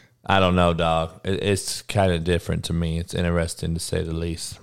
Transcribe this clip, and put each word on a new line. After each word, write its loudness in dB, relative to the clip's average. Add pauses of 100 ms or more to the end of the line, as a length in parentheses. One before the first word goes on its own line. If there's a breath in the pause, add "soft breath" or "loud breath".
(240 loud breath)
I 4
don't 4
know, 6
dog. 0
It, -2
it's -2
kinda 2
different 0
to -4
me. -2
It's -8
interesting -2
to -4
say -2
the -6
least. -6